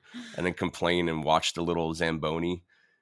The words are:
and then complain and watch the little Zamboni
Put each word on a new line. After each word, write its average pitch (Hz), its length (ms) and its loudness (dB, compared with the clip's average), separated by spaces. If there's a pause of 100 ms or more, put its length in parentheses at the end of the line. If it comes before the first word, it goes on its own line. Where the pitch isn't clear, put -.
(360)
and 85 100 -2
then 87 80 0
complain 87 540 0
and 80 160 -2
watch 80 300 4
the 85 80 -4
little 82 320 0
Zamboni 82 680 -2 (400)